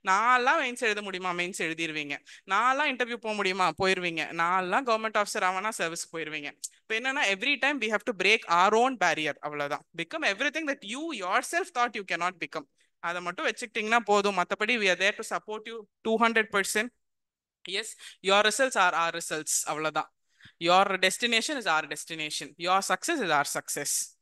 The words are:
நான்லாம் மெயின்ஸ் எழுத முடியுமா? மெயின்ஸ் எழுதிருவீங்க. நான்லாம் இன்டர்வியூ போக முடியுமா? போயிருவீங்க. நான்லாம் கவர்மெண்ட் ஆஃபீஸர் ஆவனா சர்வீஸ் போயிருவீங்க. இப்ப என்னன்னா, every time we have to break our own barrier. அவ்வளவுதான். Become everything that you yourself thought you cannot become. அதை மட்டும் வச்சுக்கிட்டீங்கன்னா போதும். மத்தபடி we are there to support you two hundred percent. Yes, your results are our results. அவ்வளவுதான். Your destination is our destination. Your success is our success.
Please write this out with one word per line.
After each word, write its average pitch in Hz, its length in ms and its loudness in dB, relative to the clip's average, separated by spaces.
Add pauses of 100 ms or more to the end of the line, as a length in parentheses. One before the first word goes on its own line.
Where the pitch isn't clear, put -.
நான்லாம் 247 560 4
மெயின்ஸ் 247 240 -4
எழுத 208 160 2
முடியுமா? 185 300 -6
மெயின்ஸ் 175 320 -4
எழுதிருவீங்க. 156 520 -4 (360)
நான்லாம் 262 400 2
இன்டர்வியூ 240 300 -4
போக 214 140 -4
முடியுமா? 190 320 2 (100)
போயிருவீங்க. 180 540 0
நான்லாம் 185 560 0
கவர்மெண்ட் 220 300 0
ஆஃபீஸர் 208 300 0
ஆவனா 190 220 -2
சர்வீஸ் 170 420 -6
போயிருவீங்க. 151 380 -8 (240)
இப்ப - 220 -8
என்னன்னா, 269 300 -2
every 196 320 2
time 277 220 2
we 214 100 -2
have 208 180 0
to 240 60 -2
break 196 360 4
our 175 260 6
own 254 220 4
barrier. 156 420 0
அவ்வளவுதான். 147 440 -6 (140)
Become 277 280 -6
everything 285 420 -2
that 277 160 -6
you 233 180 -10 (140)
yourself 226 580 -2
thought 240 220 -2
you 202 160 -8
cannot 175 280 -2
become. 156 280 -8 (360)
அதை 175 180 -4
மட்டும் 180 280 -4
வச்சுக்கிட்டீங்கன்னா 226 560 -2
போதும். 202 320 2
மத்தபடி 214 400 0
we 202 120 2
are 175 120 0
there 202 160 2
to 226 100 -10
support 214 400 -8
you 226 120 -12 (240)
two 226 140 2
hundred 226 340 2
percent. 214 400 0 (720)
Yes, 196 240 -6 (320)
your 196 200 6
results 233 360 2
are 180 180 6
our 165 160 0
results. 160 440 -6 (100)
அவ்வளவுதான். 156 440 -2 (500)
Your 180 260 6 (120)
destination 220 600 0
is 208 100 -4
our 156 200 2
destination. 151 720 -8
Your 180 240 2
success 285 380 -2
is 175 180 2
our 143 180 2
success. - 380 -4 (280)